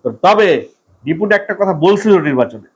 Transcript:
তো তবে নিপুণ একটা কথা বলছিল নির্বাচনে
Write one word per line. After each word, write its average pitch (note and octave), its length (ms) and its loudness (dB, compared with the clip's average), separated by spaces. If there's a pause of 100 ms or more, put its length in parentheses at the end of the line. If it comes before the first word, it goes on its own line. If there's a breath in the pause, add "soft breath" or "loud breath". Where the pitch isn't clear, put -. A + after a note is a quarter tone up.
তো B2 40 -2 (140)
তবে G#3 260 4 (560)
নিপুণ E3 280 -4
একটা G3+ 220 -2
কথা F#3+ 200 -2
বলছিল G3 460 2
নির্বাচনে B2 560 -4